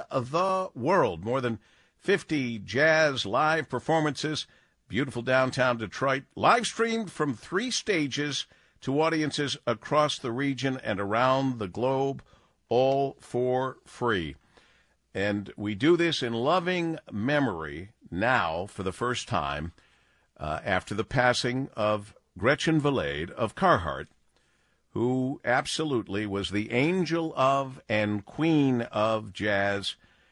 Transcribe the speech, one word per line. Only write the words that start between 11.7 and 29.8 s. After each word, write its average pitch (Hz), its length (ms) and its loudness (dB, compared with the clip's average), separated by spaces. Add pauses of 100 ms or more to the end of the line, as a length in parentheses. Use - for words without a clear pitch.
all 135 500 2
for 127 680 -2
free. 95 520 -2 (760)
And 101 440 -2
we 107 180 -4
do 147 220 4
this 165 260 0
in 117 100 -2
loving 170 680 0 (100)
memory 101 800 -2 (180)
now, 95 580 0
for 98 180 -8
the 92 80 -2
first 120 340 -4
time, 76 460 -4 (680)
uh, 78 280 -6
after 95 280 0
the 107 80 0
passing 123 720 0
of 107 400 -2 (220)
Gretchen 151 420 2
Valade 87 520 0
of 110 240 -4
Carhartt, 82 540 2 (840)
who 127 560 -2
absolutely 120 800 -2
was 98 240 -4
the 104 220 -4
angel 160 600 0
of 135 540 0
and 104 380 0
queen 143 560 4
of 110 500 0
jazz 101 640 0 (360)